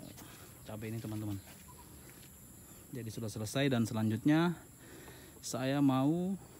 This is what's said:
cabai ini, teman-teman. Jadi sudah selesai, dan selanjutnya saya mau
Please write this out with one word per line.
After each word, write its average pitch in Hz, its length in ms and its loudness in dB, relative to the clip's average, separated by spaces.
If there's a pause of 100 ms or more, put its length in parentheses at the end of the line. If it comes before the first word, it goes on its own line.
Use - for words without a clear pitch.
(640)
cabai 110 320 -8
ini, 113 80 -6
teman-teman. 107 400 -4 (1500)
Jadi 113 160 -6
sudah 113 160 -6
selesai, 110 400 0
dan 120 160 4
selanjutnya 113 720 4 (880)
saya 135 400 0
mau 156 560 4 (220)